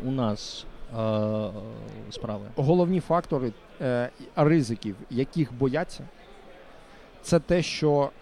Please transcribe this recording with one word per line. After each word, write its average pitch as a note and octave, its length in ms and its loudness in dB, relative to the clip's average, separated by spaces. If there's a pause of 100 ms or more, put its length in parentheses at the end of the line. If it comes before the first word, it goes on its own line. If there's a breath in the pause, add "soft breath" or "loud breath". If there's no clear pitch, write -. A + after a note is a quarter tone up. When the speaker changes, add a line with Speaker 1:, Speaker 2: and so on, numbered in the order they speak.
Speaker 1:
у B2+ 40 -2
нас, A#2 560 -2 (320)
е, G#2+ 520 0 (600)
справи? G#2 340 -8 (120)
Speaker 2:
Головні F3 440 4
фактори, D3 520 0 (280)
е, B2 300 0 (260)
ризиків, B2 600 4 (140)
яких C3 440 0
бояться, C3+ 500 -2 (1200 loud breath)
це E3+ 180 4
те, E3+ 220 2
що, C#3+ 480 2 (120)